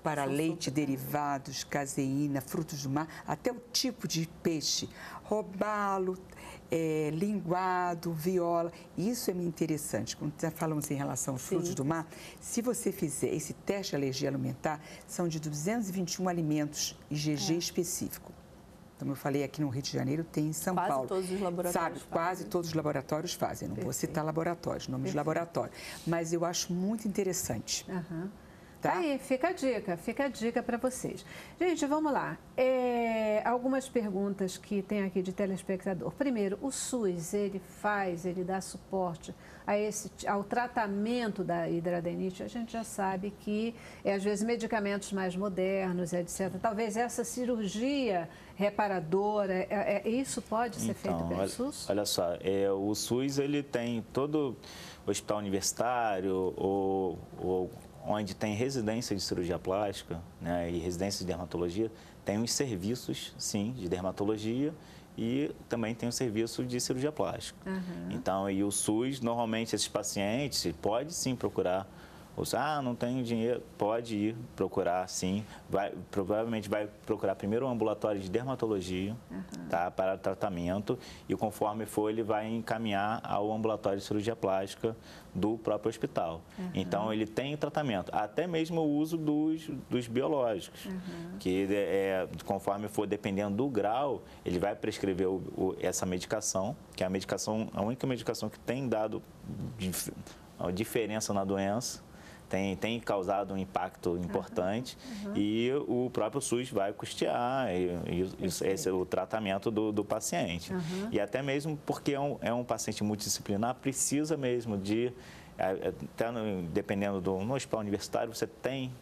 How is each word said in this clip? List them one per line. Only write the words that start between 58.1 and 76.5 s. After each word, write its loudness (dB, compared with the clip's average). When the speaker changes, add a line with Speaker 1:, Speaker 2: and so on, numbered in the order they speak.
Speaker 4:
tem 0
residência 0
de -2
cirurgia 0
plástica, 0
né, 0
e 0
residência 0
de -4
dermatologia, -2
tem 2
os 0
serviços, -2
sim, 0
de -4
dermatologia 0
e 0
também 0
tem -2
o -2
serviço 0
de -2
cirurgia 0
plástica. -4
Speaker 3:
Aham. -4
Speaker 4:
Então, 0
e 2
o 2
sus, 2
normalmente, 0
esses 2
pacientes, 0
pode 0
sim 0
procurar. 0
Ou 0
se, 0
"Ah, 2
não 0
tenho 0
dinheiro", 2
pode 2
ir 4
procurar, 2
sim. 0
Vai, 2
provavelmente 0